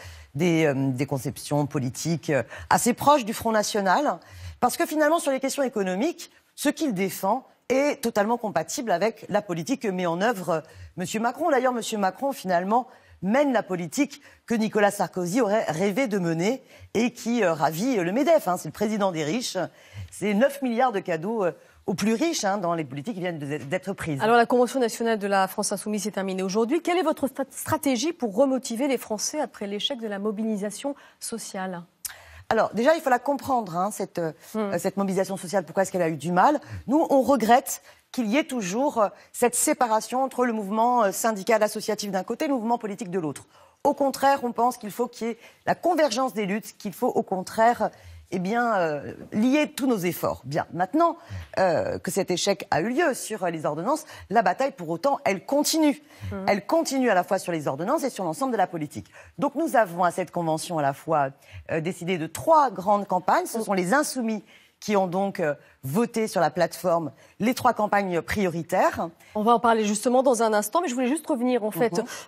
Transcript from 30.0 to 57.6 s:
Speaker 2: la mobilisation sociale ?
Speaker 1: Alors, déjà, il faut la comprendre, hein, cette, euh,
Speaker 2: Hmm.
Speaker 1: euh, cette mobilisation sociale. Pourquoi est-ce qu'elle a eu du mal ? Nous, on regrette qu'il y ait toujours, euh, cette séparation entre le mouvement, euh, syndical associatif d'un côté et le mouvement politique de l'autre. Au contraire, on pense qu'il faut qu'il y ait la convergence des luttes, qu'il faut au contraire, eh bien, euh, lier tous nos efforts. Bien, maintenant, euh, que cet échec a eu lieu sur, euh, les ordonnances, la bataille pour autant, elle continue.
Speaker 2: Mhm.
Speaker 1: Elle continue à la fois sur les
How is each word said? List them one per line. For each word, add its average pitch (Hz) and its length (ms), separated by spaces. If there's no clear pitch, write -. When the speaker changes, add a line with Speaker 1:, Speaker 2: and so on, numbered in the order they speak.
Speaker 2:
la 202 100
mobilisation 214 760
sociale ? 185 640
Speaker 1:
Alors, 214 220
déjà, 240 220
il 320 60
faut 277 100
la 247 80
comprendre, 240 580
hein, 190 140
cette, - 260
euh, 165 140
Speaker 2:
Hmm. 208 180
Speaker 1:
euh, 175 60
cette 185 180
mobilisation 190 400
sociale. 180 280
Pourquoi - 180
est-ce 185 80
qu'elle 185 100
a 165 80
eu 160 80
du 147 140
mal ? 226 280
Nous, 302 240
on 269 100
regrette 240 600
qu'il 247 140
y 214 120
ait 320 60
toujours, 247 540
euh, 202 120
cette 233 200
séparation 240 680
entre 254 220
le 240 80
mouvement, 220 500
euh, 196 80
syndical 214 500
associatif 208 480
d'un 185 140
côté 233 220
et - 20
le 277 80
mouvement 233 240
politique 202 320
de 190 80
l'autre. 151 260
Au 277 100
contraire, 277 480
on 240 100
pense 240 260
qu'il 208 120
faut 240 180
qu'il 226 200
y - 20
ait 220 80
la 180 80
convergence 269 580
des 202 140
luttes, 202 320
qu'il 190 140
faut - 160
au - 120
contraire, 220 680
eh 185 60
bien, 226 380
euh, 160 380
lier 262 440
tous 269 120
nos 240 100
efforts. 160 480
Bien, 143 260
maintenant, 302 460
euh, 120 400
que 170 140
cet - 180
échec 185 400
a 147 120
eu 202 80
lieu 269 260
sur, 208 280
euh, 180 60
les 160 160
ordonnances, 170 400
la 220 140
bataille 185 280
pour 165 180
autant, 262 360
elle 196 220
continue. 294 520
Speaker 2:
Mhm. 196 140
Speaker 1:
Elle 202 220
continue 269 420
à 202 60
la 180 80
fois 190 160
sur - 120
les 156 160